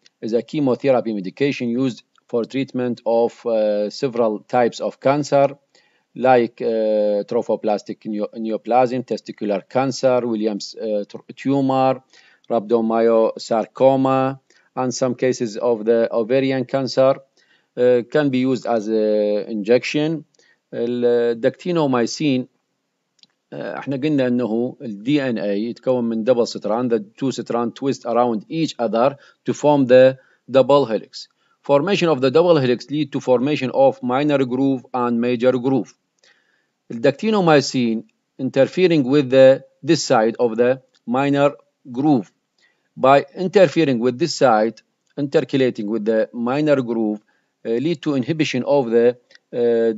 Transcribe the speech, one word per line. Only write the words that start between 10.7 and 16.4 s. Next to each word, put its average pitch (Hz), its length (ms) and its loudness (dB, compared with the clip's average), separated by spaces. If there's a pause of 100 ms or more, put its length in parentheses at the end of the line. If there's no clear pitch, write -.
uh, 107 320 -4
tr-, - 280 -20
tumor, 131 680 0 (460)
rhabdomyosarcoma, 117 1900 0 (360)
and 127 180 -4
some 123 220 -2
cases 120 420 -2
of 113 280 -2
the 117 260 2
ovarian 131 540 -2